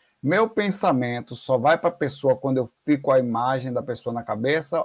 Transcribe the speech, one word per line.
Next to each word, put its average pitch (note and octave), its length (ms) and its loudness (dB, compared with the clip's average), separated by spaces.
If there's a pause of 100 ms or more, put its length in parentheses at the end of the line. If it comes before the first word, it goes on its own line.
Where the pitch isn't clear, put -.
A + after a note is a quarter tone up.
(200)
Meu G#3 300 2
pensamento B2+ 840 -2
só C3 200 0
vai D3 220 4
pra E3+ 140 0
pessoa C#3+ 440 0
quando C3 200 -2
eu B2+ 120 0 (160)
fico C#3+ 280 2
a C3 80 6
imagem B2 520 -2
da A#2+ 120 -4
pessoa A#2+ 280 -8
na A#2 120 -6
cabeça D3 600 -2